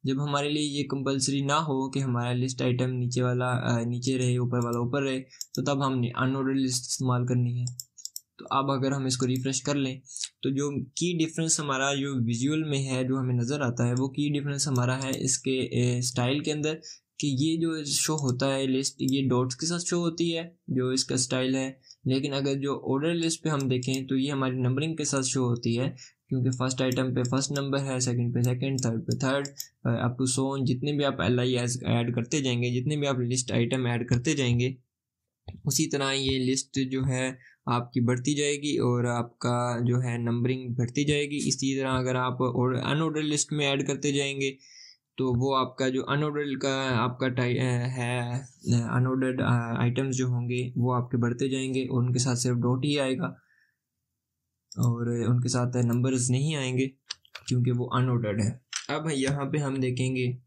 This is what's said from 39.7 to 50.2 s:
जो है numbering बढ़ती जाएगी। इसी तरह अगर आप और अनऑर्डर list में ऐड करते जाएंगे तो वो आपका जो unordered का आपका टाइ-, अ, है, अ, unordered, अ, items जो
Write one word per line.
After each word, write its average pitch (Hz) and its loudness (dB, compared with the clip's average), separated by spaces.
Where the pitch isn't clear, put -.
जो 120 2
है 120 -2
numbering 120 -2
बढ़ती 127 0
जाएगी। 147 0
इसी 135 0
तरह 131 0
अगर 127 0
आप 127 0
और 127 2
अनऑर्डर 151 0
list 151 -2
में 147 0
ऐड 139 0
करते 139 0
जाएंगे 139 -2
तो 127 2
वो 131 2
आपका 131 0
जो 131 0
unordered 147 -2
का 135 0
आपका 127 0
टाइ-, 123 0
अ, 120 0
है, 123 -2
अ, 135 -14
unordered, 127 2
अ, 117 0
items 127 0
जो 127 0